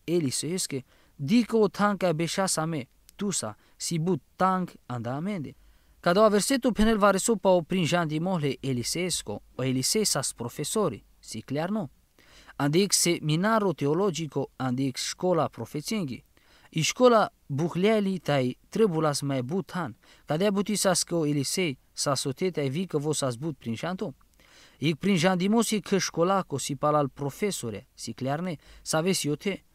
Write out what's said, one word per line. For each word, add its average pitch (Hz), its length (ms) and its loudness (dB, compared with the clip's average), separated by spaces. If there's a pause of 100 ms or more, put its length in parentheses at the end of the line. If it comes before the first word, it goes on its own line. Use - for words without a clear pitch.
eliseesche, 151 800 -2 (320)
dică 214 400 2
o 214 120 6
tanca 190 460 0
beșa 165 320 -2
sa 160 200 -2
me, 160 220 -4 (280)
tusa, 165 400 -4 (200)
si - 240 -4
but 165 220 0 (140)
tank 185 360 0 (140)
anda 123 280 -6
amende. 165 420 -8 (440)
Ca 175 140 2
doua 214 140 8
versetul 226 440 2
penel 214 260 4
va 202 120 6
resopa 196 400 2
o 180 120 6
prin 180 240 0
Jean 170 220 2
di 151 120 -2
Mohle 165 400 -2
eliseesco, 135 840 -4 (140)
o 127 80 -4
Elisei 131 400 0
sas - 300 -2
profesori, 143 720 -4 (140)
si - 200 -14
clar 151 300 -4
no. 202 200 -4 (640)
Andic 156 380 2
seminaro 180 800 2
teologico, 151 840 -2
andic 131 400 -2
școla 165 520 0
profețenghi. 147 760 -8 (460)
I 160 120 -2
școla 226 500 4 (140)
buhleali 190 720 0
tai 131 400 0 (120)
trebulas 160 520 2
mai 135 220 -2
butan, 156 540 -4 (280)
ca 151 120 -2
de-a 202 140 2
buti 202 240 0
sa 185 180 2
scău 165 340 0
Elisei, 147 520 -2 (140)
sa 143 220 0
sote 147 340 -2
tai 147 200 -2
vi 165 160 -2
că 160 120 -2
vo 147 140 0
sa 143 180 -2
zbut 131 280 -6
prin 113 180 -6
Jeanto. 185 380 -6 (640)
Ic 156 180 0
prin 190 220 2
Jean 185 200 2
Dimosi 214 420 2
că 190 180 0
școla 185 440 0
co 143 160 -6
si 143 180 -6
pal 147 200 2
al 147 140 2
profesore, 139 840 -6
si - 180 -12
clearne, 147 440 -4 (260)
sa 160 200 0
vesi 175 260 0
iote, 160 360 -4 (120)